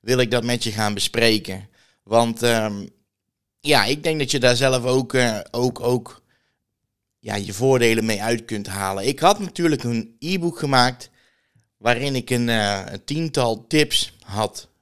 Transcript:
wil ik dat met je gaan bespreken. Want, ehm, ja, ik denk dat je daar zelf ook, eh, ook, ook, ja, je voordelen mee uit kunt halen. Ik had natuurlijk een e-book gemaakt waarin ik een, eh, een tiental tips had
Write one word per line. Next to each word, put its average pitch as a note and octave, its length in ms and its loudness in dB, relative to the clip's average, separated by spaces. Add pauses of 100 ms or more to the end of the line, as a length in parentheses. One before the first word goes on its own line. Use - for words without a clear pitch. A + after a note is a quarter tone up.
wil B2 160 0
ik A#2+ 140 2
dat A#2+ 120 0
met A#2+ 200 -2
je A2+ 80 -4
gaan G#2 220 0
bespreken. G2+ 760 0 (340)
Want, A2+ 400 2
ehm, A2 420 0 (720)
ja, C#3 260 2
ik D3 180 -2
denk D#3+ 160 -2
dat C3 120 -2
je C#3 80 0
daar B2 160 4
zelf C3 280 0
ook, B2+ 300 0
eh, A#2 260 2 (120)
ook, B2 280 -2
ook, B2 440 -2 (960)
ja, G#2+ 160 -8
je G2+ 180 -6
voordelen A#2 520 4
mee G#2+ 160 -2
uit A#2 240 -2
kunt G#2 220 -6
halen. G2 400 -4
Ik C#3 120 -2
had G3+ 200 4
natuurlijk E3+ 440 -2
een A#2+ 360 -4
e-book E3+ 400 -4
gemaakt B2+ 500 2 (680)
waarin A#2+ 380 -2
ik B2 140 -6
een, A#2+ 200 0
eh, G2+ 360 0
een G2 180 -14
tiental C#3 640 -2
tips - 520 0
had - 500 -6 (120)